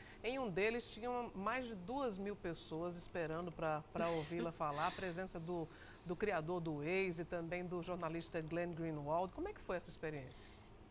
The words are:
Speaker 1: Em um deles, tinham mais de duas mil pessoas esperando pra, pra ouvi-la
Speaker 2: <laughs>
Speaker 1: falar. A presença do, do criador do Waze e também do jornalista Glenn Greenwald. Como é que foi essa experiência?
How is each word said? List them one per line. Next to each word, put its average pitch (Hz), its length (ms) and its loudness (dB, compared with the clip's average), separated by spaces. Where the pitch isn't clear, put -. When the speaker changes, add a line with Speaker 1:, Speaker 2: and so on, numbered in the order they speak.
Speaker 1:
Em 254 160 0
um 247 100 2
deles, 214 420 2
tinham 240 440 -2
mais 226 300 2
de 226 100 -4
duas 214 420 0
mil 202 180 -2
pessoas 170 640 -2
esperando 170 540 0
pra, 156 300 2
pra 170 160 4
ouvi-la 165 420 2
Speaker 2:
<laughs> - 20 -8
Speaker 1:
falar. 151 340 2
A 185 40 2
presença 185 460 -2
do, 165 300 -2
do 175 100 0
criador 175 460 2
do 160 160 0
Waze 175 460 4
e - 20 -2
também 175 400 0
do 175 160 0
jornalista 170 600 0
Glenn 170 320 2
Greenwald. 160 600 2
Como 349 160 -2
é 427 40 -4
que - 60 -14
foi - 160 0
essa 170 140 -2
experiência? 147 600 -6